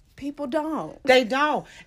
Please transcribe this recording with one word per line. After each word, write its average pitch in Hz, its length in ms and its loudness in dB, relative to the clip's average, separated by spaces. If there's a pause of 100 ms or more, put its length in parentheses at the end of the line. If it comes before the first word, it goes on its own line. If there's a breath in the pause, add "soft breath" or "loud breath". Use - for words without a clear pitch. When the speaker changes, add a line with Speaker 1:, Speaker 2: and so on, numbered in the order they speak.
(160)
Speaker 1:
people 285 320 -10
don't. 294 560 -4
Speaker 2:
They 262 200 6
don't. 262 440 -2 (200 loud breath)